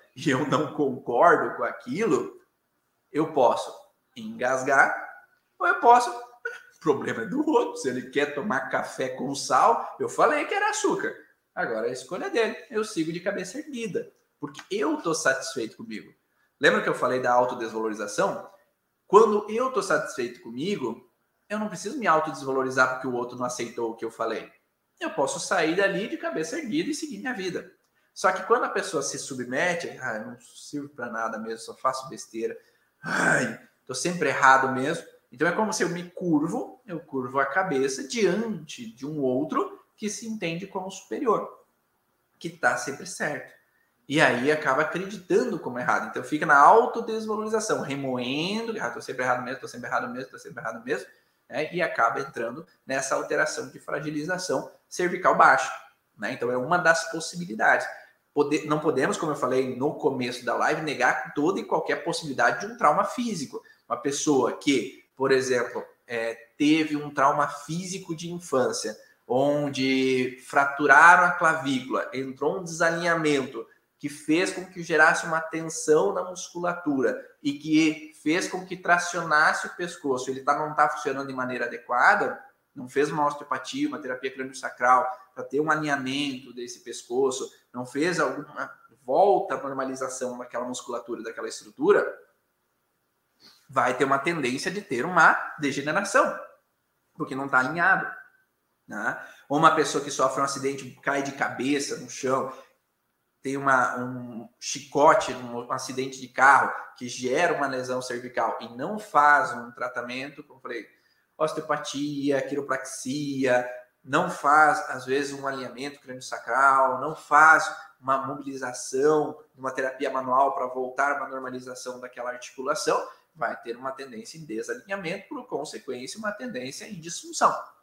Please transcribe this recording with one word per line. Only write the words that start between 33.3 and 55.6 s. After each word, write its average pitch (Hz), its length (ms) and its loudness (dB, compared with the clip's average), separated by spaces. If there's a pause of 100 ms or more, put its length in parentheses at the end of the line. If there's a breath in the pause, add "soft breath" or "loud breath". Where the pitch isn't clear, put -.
tô 127 80 -10
sempre 170 360 -2
errado 131 440 6
mesmo." 139 320 -2 (260)
Então 139 160 0
é 170 40 2
como 202 220 0
se 208 100 0
eu 170 60 0
me 175 220 -6
curvo, 175 760 -2
eu 170 140 -10
curvo 131 400 -4
a 135 60 2
cabeça 139 640 0
diante 196 800 -2
de - 160 -14
um 151 160 -6
outro 143 580 -2 (180)
que 208 120 -6
se 226 180 -10
entende 185 400 -6
como 190 220 -8
superior, 220 600 -2 (880)
que 175 100 -8
tá 127 280 0
sempre 147 280 -8
certo. - 480 -8 (540)
E 147 140 4
aí 131 300 4
acaba 151 320 2
acreditando 196 760 -2
como 123 200 -6
errado. 110 300 0
Então 123 140 -6
fica 151 220 -2
na 151 140 8
autodesvalorização, 214 1200 4
remoendo, 139 1000 -4
"Ah, 120 100 -4
tô 117 100 -12
sempre 131 220 -6
errado 127 200 0
mesmo, 127 180 -10
tô 117 60 -14
sempre 120 220 -12
errado 123 240 -4
mesmo, 131 180 -10
tô 120 80 -20
sempre - 220 -16
errado 113 240 -10
mesmo." 175 220 -6 (420 soft breath)
Né? 156 240 -6
E 175 80 -2
acaba 123 380 0
entrando 123 460 -8 (200 soft breath)
nessa 135 300 -4
alteração 147 540 -2
de - 100 -18
fragilização 151 920 -4 (180)
cervical 175 460 2
baixa, 151 360 6 (460)